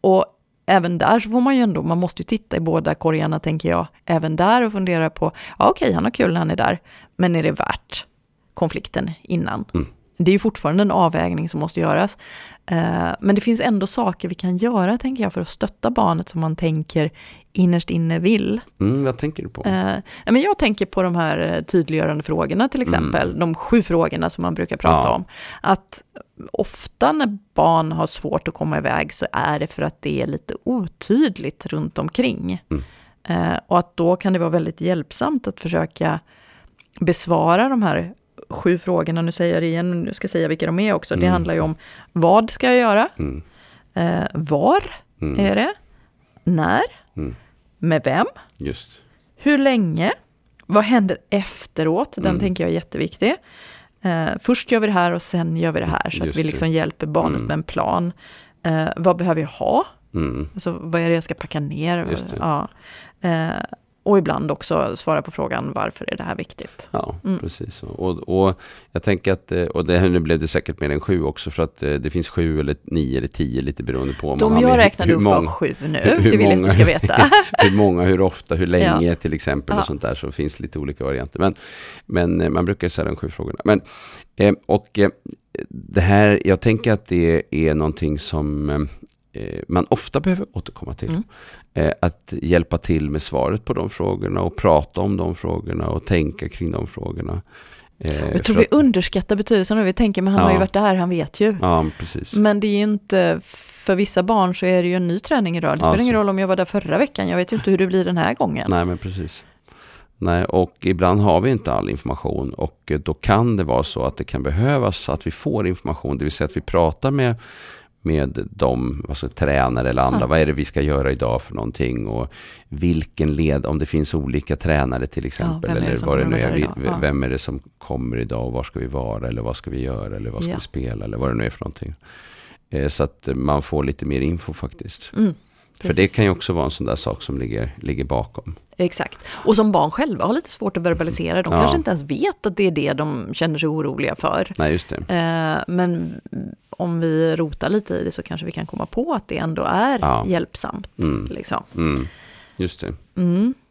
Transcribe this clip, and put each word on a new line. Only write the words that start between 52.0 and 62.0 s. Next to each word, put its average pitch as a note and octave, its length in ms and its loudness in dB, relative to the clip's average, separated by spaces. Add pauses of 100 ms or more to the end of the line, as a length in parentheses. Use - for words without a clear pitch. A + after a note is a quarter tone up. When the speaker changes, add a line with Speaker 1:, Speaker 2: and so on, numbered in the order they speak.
Speaker 1:
Den - 100 -6
Speaker 2:
Mm. - 140 0
Speaker 1:
tänker F3+ 240 -2
jag F3 60 0
är E3 40 0
jätteviktig. E3+ 600 -2 (680)
Eh, E3 280 0 (120)
först - 300 0
gör A3+ 80 4
vi G#3+ 80 2
det G#3 60 0
här F3 180 2
och E3+ 100 -4
sen E3+ 360 -2
gör E3 140 0
vi E3+ 80 -2
det - 60 -2
här, D#3+ 240 -4
så D#3+ 120 -6
att E3 60 -2
Speaker 2:
Just D3+ 120 -4
Speaker 1:
vi - 40 0
Speaker 2:
det. D#3+ 40 -2
Speaker 1:
liksom D#3+ 220 -2
hjälper D#3+ 380 -2
barnet D3+ 280 0
Speaker 2:
Mm. A2+ 120 -4
Speaker 1:
med D3+ 60 -4
en D#3 100 -4
plan. - 500 -2 (500)
Eh, D#3+ 240 0 (100)
vad F3+ 200 2
behöver E3+ 240 0
jag D3+ 80 -4
ha? - 360 0 (280)
Speaker 2:
Mm. D2 400 -2
Speaker 1:
Alltså, F3 280 -6
vad E3 200 -2
är E3+ 80 0
det E3+ 60 4
jag D#3+ 80 -2
ska E3 100 -8
packa - 260 -8
ner? D#3 520 -4